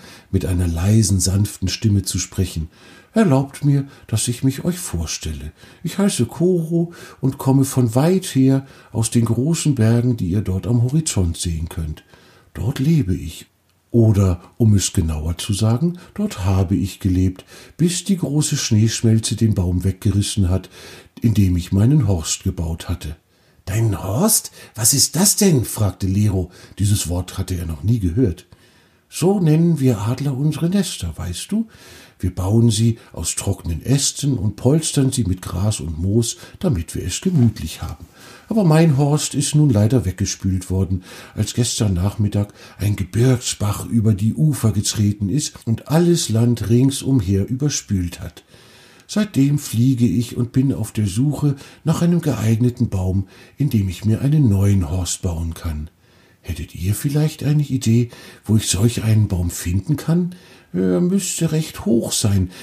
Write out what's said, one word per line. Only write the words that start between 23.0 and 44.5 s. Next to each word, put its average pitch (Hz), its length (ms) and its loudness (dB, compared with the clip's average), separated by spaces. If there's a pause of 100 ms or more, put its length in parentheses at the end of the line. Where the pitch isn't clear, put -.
„Deinen 101 400 -2
Horst? 131 480 0 (240)
Was 110 180 0
ist 131 220 0
das 190 220 4
denn?“, 165 260 4
fragte 98 440 -2
Lero. 98 440 0 (260)
Dieses 98 300 0
Wort 87 300 -4
hatte 92 180 -4
er 85 100 -6
noch 78 180 -8
nie 113 160 2
gehört. 92 460 0 (640)
„So 196 300 0
nennen 165 400 4
wir 127 220 2
Adler 127 360 -2
unsere 151 320 -2
Nester, 180 460 -2
weißt 87 360 -8
du? 220 160 -2 (520)
Wir 92 160 -4
bauen 113 340 4
sie 113 280 2 (140)
aus - 240 -6
trockenen 85 480 -4
Ästen 139 540 -2
und 101 180 -4
polstern 139 560 0
sie 123 120 -2
mit 90 180 -2
Gras 101 380 -4
und 80 180 -8
Moos, 104 400 0 (220)
damit 104 360 -2
wir 76 80 -6
es - 180 -6
gemütlich 120 600 0
haben. 78 240 -12 (420)
Aber 214 160 0
mein 156 340 6
Horst 147 360 0
ist 127 220 -2
nun 151 160 4
leider 107 340 2
weggespült 95 640 -4
worden, 92 340 -2 (300)
als 104 220 -4
gestern 113 400 0
Nachmittag 101 580 -2 (240)
ein 104 180 -2
Gebirgsbach 104 920 -2
über 110 260 2
die 101 220 0
Ufer 143 360 2